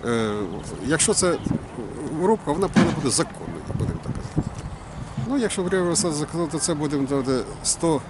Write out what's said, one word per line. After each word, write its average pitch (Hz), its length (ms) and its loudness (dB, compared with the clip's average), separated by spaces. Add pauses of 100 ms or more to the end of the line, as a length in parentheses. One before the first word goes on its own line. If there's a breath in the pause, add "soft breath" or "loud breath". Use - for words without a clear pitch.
Е, 113 280 2 (520)
якщо 156 280 4
це 175 240 4 (840)
вирубка, 190 320 2
вона 180 160 2
повинна 170 280 4
бути 143 140 0
законною, 85 520 -2 (120)
будемо - 300 -2
так - 100 -4
казати. - 380 -4 (760)
Ну, 269 100 0
якщо 202 260 0
вирубка 180 320 2
закону, 160 560 0
то 160 80 0
це 170 140 0
буде, 147 240 0
буде 135 440 2 (220)
сто 160 460 2